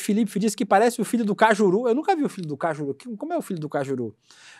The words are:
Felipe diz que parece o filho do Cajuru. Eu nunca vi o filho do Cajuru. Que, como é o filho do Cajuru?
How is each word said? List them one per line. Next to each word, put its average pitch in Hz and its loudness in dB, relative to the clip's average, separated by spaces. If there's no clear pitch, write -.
Felipe 208 0
diz 208 0
que 226 -2
parece 233 4
o 202 -2
filho 233 -2
do 202 0
Cajuru. 220 4
Eu 226 2
nunca 320 2
vi 302 0
o 220 0
filho 170 -10
do 147 -6
Cajuru. 147 -4
Que, 233 -14
como 302 -8
é 330 0
o - -4
filho 175 -8
do 151 -6
Cajuru? 131 -4